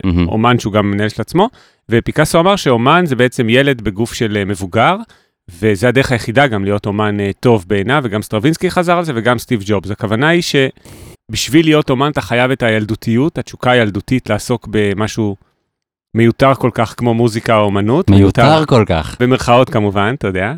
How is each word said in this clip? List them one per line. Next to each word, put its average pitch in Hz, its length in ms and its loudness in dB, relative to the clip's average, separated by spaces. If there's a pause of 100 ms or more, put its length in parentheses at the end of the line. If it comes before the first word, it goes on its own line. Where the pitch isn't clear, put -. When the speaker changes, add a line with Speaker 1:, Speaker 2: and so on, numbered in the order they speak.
Speaker 1:
מהמם. 87 240 2
Speaker 2:
אומן 117 320 0
שהוא 101 140 -6
גם 101 180 0
מנהל 104 180 -2
של - 120 -8
עצמו, 190 280 0 (400)
ופיקאסו 147 500 0
אמר 190 160 2
שאומן 139 500 2
זה 135 100 -2
בעצם 120 340 0
ילד 131 320 2
בגוף 104 320 -4
של, 107 240 -2
אה, 101 80 -2
מבוגר, 101 520 0 (640)
וזה 107 280 0
הדרך 127 240 2
היחידה 123 360 0
גם 101 180 -4
להיות 101 200 -2
אומן, 104 340 -2
אה, 101 200 -2
טוב 113 280 2
בעיניו, 107 360 0
וגם 107 180 -4
סטרווינסקי 156 500 -2
חזר 175 260 0
על 175 80 -2
זה, 160 100 -4
וגם 113 240 0
סטיב 113 260 -4
ג'ובס. 98 260 -2
הכוונה 110 360 -2
היא 175 140 2
שבשביל - 1200 -2
להיות 151 240 2
אומן 139 220 0
אתה 135 100 -4
חייב 123 300 0
את 131 120 -2
הילדותיות, 113 760 -2
התשוקה 123 340 -4
הילדותית 117 580 0
לעסוק 107 420 -4
במשהו 104 640 -2 (840)
מיותר 120 380 4
כל 127 180 -2
כך 117 240 -4
כמו 120 160 0
מוזיקה 113 420 0
או 107 80 4
אומנות. 104 460 0
Speaker 1:
מיותר 98 340 4
Speaker 2:
מיותר 156 220 4
Speaker 1:
כל 120 200 4
כך. - 340 -4
Speaker 2:
במרכאות 123 500 2
כמובן, 104 480 -2
אתה 107 100 -6
יודע, 95 300 -4